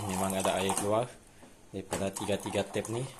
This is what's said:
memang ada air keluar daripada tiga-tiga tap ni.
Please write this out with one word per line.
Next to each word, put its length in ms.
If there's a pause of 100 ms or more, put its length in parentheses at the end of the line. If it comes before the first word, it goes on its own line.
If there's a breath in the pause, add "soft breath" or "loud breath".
(120)
memang 240
ada 240
air 160
keluar 320 (640 loud breath)
daripada 400
tiga-tiga 560
tap 240
ni. 120 (160)